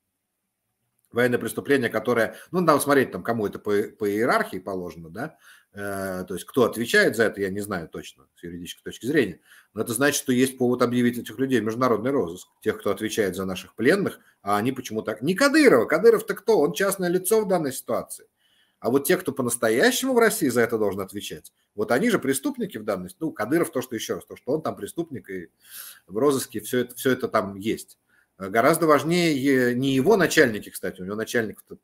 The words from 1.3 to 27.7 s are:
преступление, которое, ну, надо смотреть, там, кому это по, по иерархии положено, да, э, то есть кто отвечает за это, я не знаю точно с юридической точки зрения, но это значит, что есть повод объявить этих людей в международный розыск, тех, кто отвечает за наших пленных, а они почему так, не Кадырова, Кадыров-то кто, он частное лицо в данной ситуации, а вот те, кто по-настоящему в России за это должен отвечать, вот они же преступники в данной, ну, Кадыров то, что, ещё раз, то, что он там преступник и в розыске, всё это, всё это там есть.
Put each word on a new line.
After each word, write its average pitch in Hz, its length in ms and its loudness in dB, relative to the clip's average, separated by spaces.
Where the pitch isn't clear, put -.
преступление, 117 500 0
которое, 113 460 0
ну, 180 100 0
надо 156 180 4
смотреть, 139 320 2
там, 92 100 -8
кому 117 240 -2
это 98 140 -6
по, 104 120 -6
по 104 100 0
иерархии 117 500 0
положено, 87 500 -10
да, 117 280 -10
э, 98 520 -6
то 98 100 -10
есть 87 100 -10
кто - 180 2
отвечает 120 540 2
за 113 80 4
это, 98 160 -2
я 98 80 -2
не 98 100 -6
знаю 98 300 -6
точно 78 460 -16
с - 80 -20
юридической 87 400 -14
точки - 240 -14
зрения, 123 340 0
но 104 80 -6
это 110 100 -6
значит, 139 300 0
что - 100 -2
есть 127 260 2
повод 123 240 0
объявить 120 360 2
этих 110 200 -10
людей 131 220 2
в 107 60 0
международный 117 460 0
розыск, 90 360 -4
тех, 107 180 -2
кто 101 120 -2
отвечает 101 440 -2
за 95 80 -4
наших 95 320 -8
пленных, 147 460 0
а 101 160 0
они 113 140 0
почему 123 300 -6
так, 107 200 -6
не 165 140 0
Кадырова, 262 500 6
Кадыров-то 196 480 4
кто, 202 280 2
он 143 100 2
частное 190 380 -2
лицо 185 340 2
в 196 40 -4
данной 165 260 0
ситуации, - 540 -6
а 104 100 -2
вот 139 160 4
те, 185 120 4
кто 139 160 -4
по-настоящему 131 800 2
в 240 40 2
России 220 300 4
за 120 140 2
это 117 160 2
должен 101 240 -2
отвечать, 95 500 -12
вот 104 160 -4
они 160 180 2
же 127 100 2
преступники 185 580 -4
в 107 80 -12
данной, 104 240 -4
ну, 160 140 -6
Кадыров 139 400 -2
то, 131 80 -2
что, - 140 -10
ещё 107 200 -6
раз, 85 100 -10
то, 92 120 -16
что - 160 -6
он 156 80 -2
там 110 160 -6
преступник 117 520 -10
и 92 200 -10
в 92 100 -8
розыске, 127 440 0
всё - 180 -2
это, 120 160 -4
всё - 160 0
это 123 160 -2
там 101 280 -2
есть. 107 420 -6